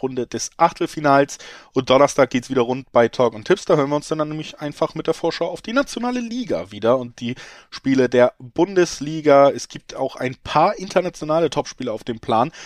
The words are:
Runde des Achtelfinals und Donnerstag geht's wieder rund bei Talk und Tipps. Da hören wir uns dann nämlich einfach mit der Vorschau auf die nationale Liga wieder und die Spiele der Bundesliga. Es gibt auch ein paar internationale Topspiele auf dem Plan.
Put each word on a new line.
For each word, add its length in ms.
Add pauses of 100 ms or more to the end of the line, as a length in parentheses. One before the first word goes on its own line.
Runde 240
des 300
Achtelfinals 840 (340)
und 180
Donnerstag 400
geht's 200
wieder 120
rund 280
bei 180
Talk 260
und 100
Tipps. 200
Da 120
hören 140
wir 60
uns 120
dann 100
nämlich 400
einfach 360
mit 120
der 80
Vorschau 340
auf 140
die 100
nationale 480
Liga 520
wieder 260
und 220
die 160 (340)
Spiele 380
der 300
Bundesliga. 1120
Es 180
gibt 260
auch 220
ein 180
paar 440
internationale 720
Topspiele 420
auf 120
dem 140
Plan. 320 (160)